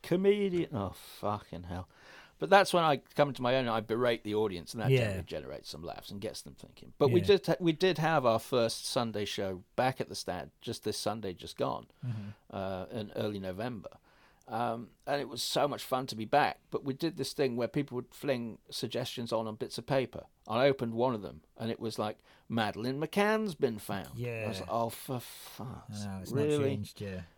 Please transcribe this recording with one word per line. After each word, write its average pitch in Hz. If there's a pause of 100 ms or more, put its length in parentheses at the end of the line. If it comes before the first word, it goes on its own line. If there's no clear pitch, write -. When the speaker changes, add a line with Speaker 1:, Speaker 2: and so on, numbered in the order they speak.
Speaker 1:
comedian. 190
Oh, 98 (260)
fucking 101
hell! 87 (480)
But 156
that's 190
when 175
I 151 (180)
come 147
into 123
my 123
own 131
and 120
I 113
berate 117
the 104
audience, 101
and 117
that 127
Speaker 2:
Yeah. 131
Speaker 1:
generally 98
generates 71
some 73
laughs -
and 101
gets 98
them 71
thinking. -
But 143
we 175
Speaker 2:
Yeah. 185
Speaker 1:
did 196
ha-, 160
we 170
did 180
have 156
our 113
first 117
Sunday 110
show 95 (120)
back 123
at -
the 95
Stand, 87 (100)
just -
this 107
Sunday, 104
just -
gone, - (180)
Speaker 2:
Mm-hmm. 107 (220)
Speaker 1:
uh, 95
in 107
early 107
November. 95 (580)
Um, 117 (180)
and 143
it 123
was 123
so 143
much 120
fun 131
to 120
be 110
back. 135 (100)
But -
we 139
did 165
this 131
thing 135
where 120
people 139
would 123
fling 120 (100)
suggestions 120
on, 113
on 110
bits -
of -
paper. 135 (220)
I 120
opened 131
one 120
of 104
them, 73 (160)
and 113
it -
was 113
like, 107 (280)
"Madeline 113
McCann's 202
been 117
found." 98
I -
was 120
Speaker 2:
Yeah. 117 (120)
Speaker 1:
like, -
"Oh, 117
for 127
fuck's -
Speaker 2:
I - (120)
know, 95
it's 95
Speaker 1:
really?" 147
Speaker 2:
not 143
changed, 104
yeah. 95 (160)